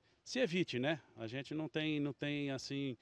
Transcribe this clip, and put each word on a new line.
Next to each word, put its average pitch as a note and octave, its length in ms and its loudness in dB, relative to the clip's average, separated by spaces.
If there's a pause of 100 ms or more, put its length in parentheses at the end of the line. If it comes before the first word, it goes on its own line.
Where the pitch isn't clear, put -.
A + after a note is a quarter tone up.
(240)
se - 140 -4
evite, F3 400 2
né? C#3+ 200 2 (200)
A A2+ 80 -6
gente C3 260 -6
não D#3 160 -2
tem, D#3 320 0
não C#3+ 140 0
tem, C#3+ 360 -2
assim, C3+ 520 -2